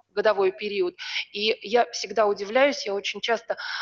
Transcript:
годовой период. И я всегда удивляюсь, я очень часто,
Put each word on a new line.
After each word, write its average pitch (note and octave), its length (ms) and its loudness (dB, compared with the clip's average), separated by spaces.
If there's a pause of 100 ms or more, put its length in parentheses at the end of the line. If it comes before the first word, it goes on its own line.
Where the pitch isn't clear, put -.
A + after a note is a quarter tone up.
(100)
годовой G3 400 4
период. G3 460 -2 (360)
И G#3+ 300 0
я A3+ 300 2
всегда G#3 340 0
удивляюсь, G#3 580 2
я G3+ 100 -2
очень G3 260 -4
часто, G#3+ 360 -2 (240)